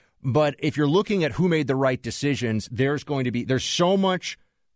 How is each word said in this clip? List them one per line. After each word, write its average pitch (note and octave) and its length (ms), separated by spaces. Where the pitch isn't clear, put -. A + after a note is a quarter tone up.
But D3 340
if D3+ 180
you're D3 120
looking G3 360
at C#3+ 100
who F3+ 140
made D#3 200
the C3+ 80
right C3 260
decisions, A#2 680
there's C3+ 320
going C3+ 220
to A#2+ 60
be, A#2 120
there's B2+ 200
so F3 320
much F#3+ 420